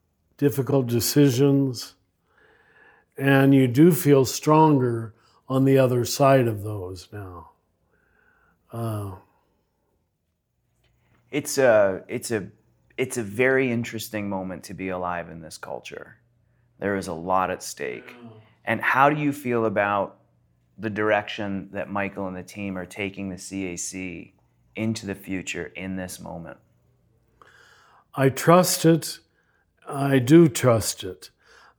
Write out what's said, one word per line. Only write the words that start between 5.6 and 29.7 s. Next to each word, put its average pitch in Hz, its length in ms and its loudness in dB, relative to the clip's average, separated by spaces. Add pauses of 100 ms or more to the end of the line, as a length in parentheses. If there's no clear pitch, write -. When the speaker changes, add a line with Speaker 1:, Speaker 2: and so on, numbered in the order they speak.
Speaker 1:
the 135 100 6
other 123 300 2
side 135 420 4
of 104 140 -6
those 95 500 -10
now. 92 380 -16 (1200)
Uh, 107 440 -8 (2250)
Speaker 2:
It's 147 280 -4
a, 107 500 4
it's 117 220 -8
a 107 180 -4 (480)
it's 123 220 -6
a 120 40 -2
very 127 480 0
interesting 110 580 -6
moment 92 360 -8
to 101 100 -16
be 92 140 -8
alive 87 400 -6
in 82 140 -18
this 80 160 -18
culture. - 580 -16 (640)
There 98 180 -4
is 92 120 -8
a 92 40 -8
lot 90 380 -2
at - 120 -8
stake. - 460 -12
Speaker 1:
Yeah. - 200 -20 (360)
Speaker 2:
And 110 160 -4
how 139 300 2
do 151 100 -2
you 147 120 -2
feel 120 340 -2
about 101 520 -2 (600)
the 107 120 -8
direction 104 800 -2
that 98 180 -10
Michael 98 360 -6
and 92 100 -10
the 90 60 -12
team 98 340 -10
are 90 100 -10
taking 98 420 -10
the 90 100 -10
C 95 280 -10
A 87 100 -10
C 90 580 -12 (400)
into 110 320 -6
the 98 80 -8
future 87 600 -10
in 95 220 -10
this 90 240 -12
moment? 85 380 -16 (1600)
Speaker 1:
I 135 160 2
trust 175 540 2
it. 165 340 2 (680)